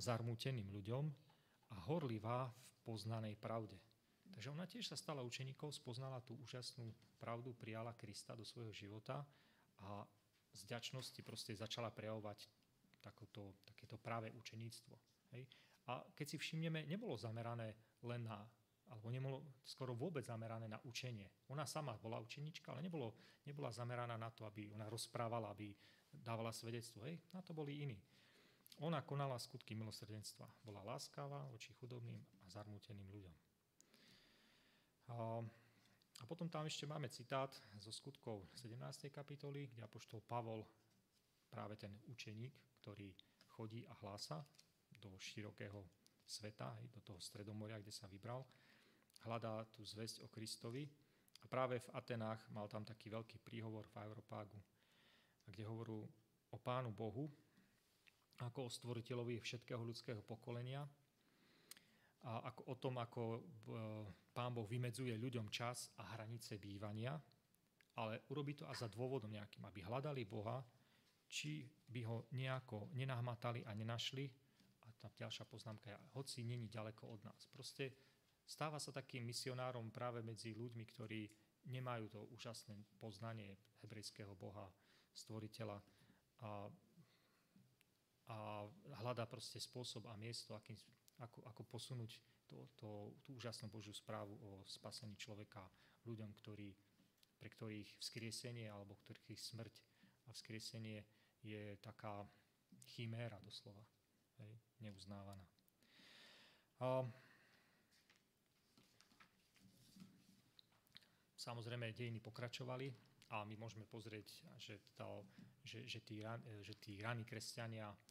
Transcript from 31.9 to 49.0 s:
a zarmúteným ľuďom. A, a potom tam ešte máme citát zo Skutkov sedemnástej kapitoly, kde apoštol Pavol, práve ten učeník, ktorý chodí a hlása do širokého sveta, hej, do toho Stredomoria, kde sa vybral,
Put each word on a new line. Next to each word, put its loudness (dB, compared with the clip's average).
a -14
zarmúteným -6
ľuďom. -8
A, 2
a -8
potom 2
tam 4
ešte 2
máme 4
citát 6
zo -8
Skutkov -4
sedemnástej -4
kapitoly, -4
kde -6
apoštol -8
Pavol, 2
práve -2
ten -4
učeník, -4
ktorý -6
chodí -4
a -10
hlása 0
do -8
širokého -4
sveta, -2
hej, -6
do -12
toho -6
Stredomoria, -2
kde -6
sa -6
vybral, -2